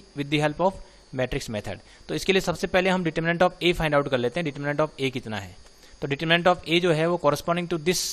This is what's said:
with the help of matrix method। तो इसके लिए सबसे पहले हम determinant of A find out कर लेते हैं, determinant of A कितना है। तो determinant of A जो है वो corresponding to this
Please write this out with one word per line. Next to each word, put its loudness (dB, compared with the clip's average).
with -4
the 2
help 0
of 0
matrix -4
method। -6
तो -4
इसके 0
लिए 4
सबसे -4
पहले 2
हम 0
determinant 0
of 2
A 4
find 0
out 4
कर 2
लेते 0
हैं, -2
determinant -2
of -2
A 0
कितना -6
है। -14
तो -4
determinant 2
of 2
A 4
जो 4
है 2
वो 0
corresponding 0
to -2
this 0